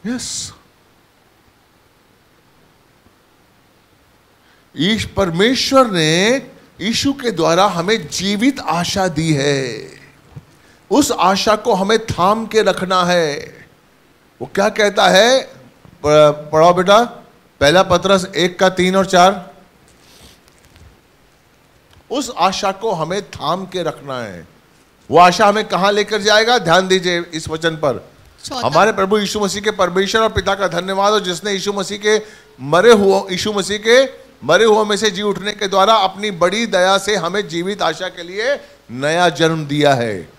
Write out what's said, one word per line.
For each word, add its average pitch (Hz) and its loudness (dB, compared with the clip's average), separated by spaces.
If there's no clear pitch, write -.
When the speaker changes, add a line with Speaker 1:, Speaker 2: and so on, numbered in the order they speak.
Speaker 1:
यस, - -8
ईश-, 202 -2
परमेश्वर 226 0
ने 175 0
यीशु 233 -2
के 240 -4
द्वारा 165 2
हमें 180 -2
जीवित 208 -2
आशा 175 -4
दी 160 -2
है, 135 -2
उस 269 2
आशा 196 2
को 214 -2
हमें 208 0
थाम 208 0
के 214 0
रखना 185 0
है। 170 -4
वो 131 -12
क्या 202 0
कहता 208 0
है, 226 4
प-, 151 4
पढ़ाओ 165 6
बेटा, 196 4
पहला 160 4
पतरस 185 2
एक 175 -2
का 185 4
तीन 185 0
और 190 2
चार। 185 2
उस 240 -4
आशा 190 0
को 208 -6
हमें 175 -6
थाम 170 -6
के 180 -8
रखना 139 -8
है। 90 -12
वो 151 6
आशा 180 6
हमें 214 0
कहां 196 0
लेकर 208 -2
जाएगा? 220 2
ध्यान 180 2
दीजिए 180 0
इस 156 -10
वचन 160 -4
पर। 143 -4
Speaker 2:
चौथा। 247 -6
Speaker 1:
हमारे 180 4
प्रभु 196 0
यीशु 208 -4
मसीह 202 -4
के 208 -2
परमेश्वर 190 0
और 220 2
पिता 196 -2
का 196 -4
धन्यवाद 190 -2
हो, 208 2
जिसने 185 -6
यीशु 196 -6
मसीह 196 -8
के 208 0
मरे 175 4
हुओं, 196 4
यीशु 208 -6
मसीह 202 -4
के 247 2
मरे 175 4
हुओं 214 4
में 208 -2
से 208 -2
जी 185 -8
उठने 202 -4
के 202 -6
द्वारा 196 2
अपनी 196 -2
बड़ी 185 -2
दया 190 2
से 208 -2
हमें 180 -4
जीवित 180 -6
आशा 165 -4
के 175 -14
लिए 214 -6
नया 156 0
जन्म 160 -2
दिया 143 2
है। 107 -4